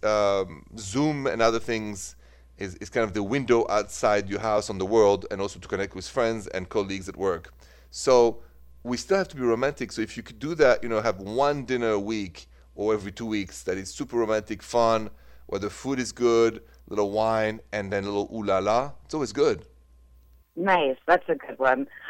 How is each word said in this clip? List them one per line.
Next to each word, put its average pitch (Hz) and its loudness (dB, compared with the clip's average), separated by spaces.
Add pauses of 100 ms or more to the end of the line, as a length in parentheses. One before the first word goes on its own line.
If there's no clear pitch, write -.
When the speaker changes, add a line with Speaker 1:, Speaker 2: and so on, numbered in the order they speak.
Speaker 1:
um, 98 2 (120)
Zoom 135 -2
and 113 0
other 113 4
things 110 -6 (420)
is, 92 -8
is 101 -12
kind 117 0
of 98 -4
the 104 -2
window 117 2
outside 104 0
your 98 -6
house 107 0
on 98 -6
the 92 -2
world, 101 4
and 98 -6
also 98 -6
to - -16
connect 98 -4
with 92 -12
friends 113 -2
and 92 -6
colleagues 98 -4
at 92 -12
work. 87 -4 (380)
So 120 4 (420)
we 123 -4
still 190 0
have 190 -2
to 156 -18
be 131 -8
romantic. 123 0
So 110 -4
if - -8
you 117 -8
could 110 -18
do 151 -6
that, 139 6
you 120 -4
know, 110 0
have 107 0
one 131 0
dinner 120 0
a 104 2
week 101 -6 (260)
or 107 0
every 101 -4
two 117 -10
weeks 104 -6
that 92 -2
is 95 -8
super 120 -6
romantic, 107 0
fun, 113 2 (360)
where 101 -4
the 104 -4
food 131 -6
is 110 -4
good, 117 4 (260)
little 101 0
wine, 110 0 (120)
and 101 -4
then 98 0
a - -6
little 101 -2
ooh 110 -6
la 98 2
la, 117 0 (120)
it's - -10
always 131 -4
good. 120 2 (880)
Speaker 2:
Nice, 170 2 (100)
that's 175 4
a 165 0
good - -8
one. 131 2 (240)